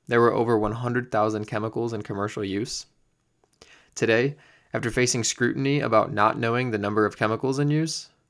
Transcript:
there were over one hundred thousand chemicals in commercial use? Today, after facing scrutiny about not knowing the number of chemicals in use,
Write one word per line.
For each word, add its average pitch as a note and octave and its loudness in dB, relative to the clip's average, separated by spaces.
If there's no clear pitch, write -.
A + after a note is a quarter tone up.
there A#2+ 4
were A#2 4
over A2+ 2
one G#2+ 0
hundred B2 -4
thousand G#2+ 0
chemicals A2+ -4
in G#2 -6
commercial G#2 -6
use? G2+ -6
Today, B2 2
after A#2+ -2
facing B2 0
scrutiny C3+ 0
about A2+ 2
not G#2+ 2
knowing A#2+ 0
the G#2+ -2
number G#2 2
of G2+ -2
chemicals A#2+ -2
in D3 2
use, D#3 -2